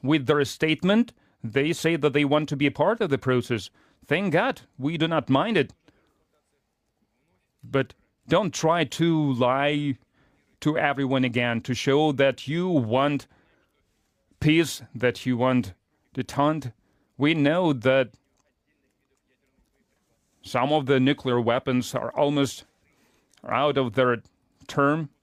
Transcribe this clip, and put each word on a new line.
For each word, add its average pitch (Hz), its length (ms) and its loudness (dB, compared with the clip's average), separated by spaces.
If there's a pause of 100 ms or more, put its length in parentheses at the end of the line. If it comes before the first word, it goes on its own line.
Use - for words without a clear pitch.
With 139 240 0
their 147 180 2
statement, 180 680 0 (300)
they 135 300 -2
say 165 240 -2
that 147 160 0
they 147 120 2
want 147 260 0
to 147 60 -4
be 143 100 0
a 139 40 2
part 196 300 0
of 196 80 0
the 135 100 0
process. 123 520 -2 (360)
Thank 175 260 -2
God, 214 300 0 (160)
we 151 200 -4
do 156 100 0
not 151 220 -2
mind 180 260 2
it. 143 160 0 (1900)
But 127 300 -2 (320)
don't 185 260 0
try 165 300 2
to 156 520 0
lie 139 640 0 (600)
to 151 160 0
everyone 135 480 0
again, 120 360 -2
to 127 140 -6
show 143 360 2
that 135 380 0
you 170 180 -4
want 139 640 0 (1120)
peace, 156 420 0 (140)
that 120 280 -2
you 127 120 -2
want 123 380 0 (380)
detente. 143 600 -4 (440)
We 147 180 0
know 160 380 2
that 131 380 2 (2250)
some 131 300 -2
of 151 140 0
the 135 120 4
nuclear 127 420 0
weapons 123 540 -2
are 120 220 -4
almost 143 480 0 (840)
out 135 300 0
of 123 160 -2
their 123 280 0 (440)
term 147 440 -2 (120)